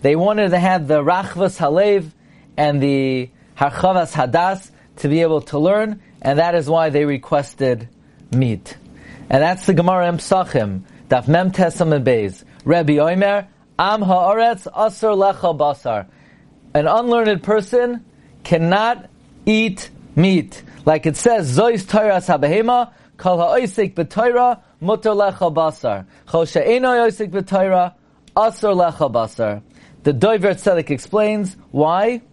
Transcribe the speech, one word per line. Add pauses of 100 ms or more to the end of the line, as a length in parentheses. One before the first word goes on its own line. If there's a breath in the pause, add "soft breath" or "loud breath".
They
wanted
to
have
the
Rachvas
Halev (460 soft breath)
and
the (280 soft breath)
Harchavas
Hadas (260 soft breath)
to
be
able
to
learn, (200 loud breath)
and
that
is
why
they
requested (440 soft breath)
meat. (520 loud breath)
And
that's
the
Gemara
in
Psachim, (260 loud breath)
Daf
Mem
Tes
Amud
Beis. (220 loud breath)
Rebbe
Omer, (300 soft breath)
Am
Haaretz
Asur
Lecha
Basar. (680 soft breath)
An
unlearned
person (380 soft breath)
cannot (360)
eat (260)
meat. (220 loud breath)
Like
it
says,
Zois
Toras
Habehema, (260 soft breath)
Kol
Ha'oisik
B'Torah, (220 soft breath)
Mutar
Lecha
Basar. (220 soft breath)
Chol
She'eno
Ha'oisik
B'Torah, (420 soft breath)
Asur
Lecha
Basar. (420 loud breath)
The
Dover
Tzedek
explains (160)
why (120)